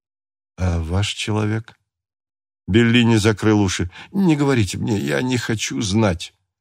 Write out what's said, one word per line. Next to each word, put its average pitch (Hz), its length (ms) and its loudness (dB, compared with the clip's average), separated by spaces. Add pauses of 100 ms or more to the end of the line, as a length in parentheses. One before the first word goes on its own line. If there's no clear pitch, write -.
(560)
«А 87 240 -2
ваш 90 280 -4
человек?» 107 680 -6 (920)
Беллини 117 480 4
закрыл 107 440 2
уши. 90 300 -2 (220)
«Не 185 240 2
говорите 131 420 0
мне, 107 200 -2
я 139 240 -2
не 127 160 -2
хочу 120 440 -6
знать». 101 520 -2 (260)